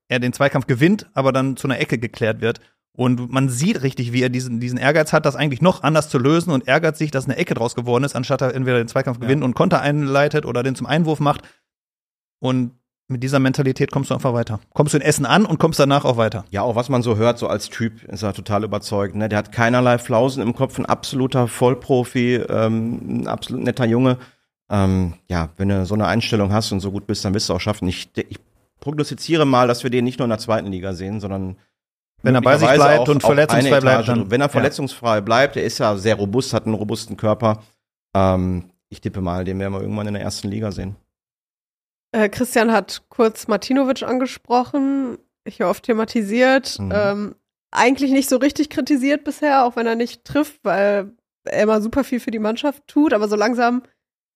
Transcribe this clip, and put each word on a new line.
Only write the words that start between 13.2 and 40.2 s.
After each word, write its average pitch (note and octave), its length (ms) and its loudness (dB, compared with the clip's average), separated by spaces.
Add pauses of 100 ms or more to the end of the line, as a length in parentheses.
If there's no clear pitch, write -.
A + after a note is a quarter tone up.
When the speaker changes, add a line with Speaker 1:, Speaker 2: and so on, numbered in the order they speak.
Speaker 1:
dieser C3+ 160 0
Mentalität C3 540 0
kommst C3+ 180 -2
du C3 60 -2
einfach C3 180 -2
weiter. A#2 260 -4 (140)
Kommst D3 220 2
du - 20 4
in C#3 60 -2
Essen D3 240 2
an F#3 180 4
und D#3+ 140 0
kommst D#3+ 200 2
danach C#3 260 4
auch B2+ 120 2
weiter. A2 320 0
Speaker 2:
Ja, G2 140 -2
auch A#2 120 -2
was B2 140 -2
man B2 140 0
so A2+ 140 0
hört, A#2 200 2
so A2 100 -4
als G#2 220 -4
Typ A2+ 360 -6
ist - 180 -12
er G2+ 100 -2
total G#2 300 -2
überzeugt, G2+ 500 -4
ne? G#2+ 160 -2
Der G#2 80 0
hat G#2 140 -4
keinerlei A#2+ 480 2
Flausen B2+ 420 0
im A#2 140 -2
Kopf, C3 240 -4
ein - 80 -6
absoluter B2+ 600 -2
Vollprofi, B2 920 0 (120)
ähm, A2+ 720 -2
ein A2 60 -8
absolut A#2+ 360 -6
netter A#2+ 220 0
Junge. B2+ 320 2 (540)
Ähm, F#2+ 420 2 (160)
ja, E2+ 280 -2
wenn G2 120 0
du G2 160 0
so F#2+ 80 -4
eine G#2+ 140 0
Einstellung G2+ 440 0
hast A2 200 0
und G2 80 -2
so G2 120 -6
gut G2 140 -8
bist, - 180 -4
dann G2 120 0
wirst G#2+ 120 -2
du F#2+ 60 -2
auch F2+ 80 -2
schaffen. G2+ 260 -2
Ich, - 280 -6
ich - 240 -8 (400)
prognostiziere D3 640 -2
mal, B2+ 220 4
dass A#2+ 160 0
wir B2+ 80 -2
den B2 120 2
nicht B2 140 -2
nur C#3 80 -2
in A#2 60 -2
der G#2+ 80 -2
zweiten G#2+ 320 -2
Liga F#2 220 -6
sehen, F#2+ 260 -6
sondern F#2+ 380 -8 (640)
Speaker 1:
Wenn C3 120 4
er B2 60 4
bei B2+ 160 6
sich C3+ 100 4
Speaker 2:
möglicherweise C#3+ 280 6
Speaker 1:
bleibt C#3+ 120 4
Speaker 2:
auch D3 60 4
Speaker 1:
und C#3+ 100 0
Speaker 2:
auf - 60 4
Speaker 1:
verletzungsfrei C#3+ 400 4
Speaker 2:
eine C3+ 120 6
Speaker 1:
bleibt, C3 140 6
Speaker 2:
Etage A#2 120 0
Speaker 1:
dann B2 100 2
Speaker 2:
drüber. G2 140 -4
Wenn B2 100 2
er C#3+ 60 4
Speaker 1:
ja. - 20 -8
Speaker 2:
verletzungsfrei B2+ 720 -2
bleibt, A#2 340 2
der E2 80 -2
ist A#2+ 140 -4
ja G#2+ 180 2
sehr G2+ 200 0
robust, G#2 380 -2
hat A2+ 120 -2
einen A2+ 100 0
robusten G#2 400 -6
Körper. A2 480 0 (500)
Ähm, F#2 580 0 (180)
ich - 100 -18
tippe G2+ 220 -8
mal, F2+ 240 -4
den F#2+ 140 -4
werden G2 140 -4
wir G2 80 -6
irgendwann G#2 260 -6
in G#2 80 -6
der G2 80 -8